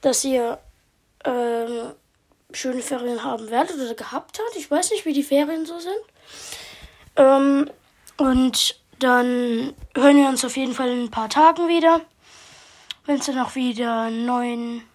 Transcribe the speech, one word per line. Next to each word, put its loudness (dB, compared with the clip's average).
dass 0
ihr, -2
ähm, -4
schöne -6
Ferien -6
haben -6
werdet -2
oder -6
gehabt -12
habt. -6
Ich -12
weiß 0
nicht, -4
wie -2
die 0
Ferien 0
so -12
sind. -6
Ähm, 6
und 2
dann 2
hören 6
wir 6
uns -2
auf -6
jeden -4
Fall -2
in -2
ein -10
paar -4
Tagen 4
wieder, 4
wenn's -2
dann -2
auch -4
wieder -2
neuen -4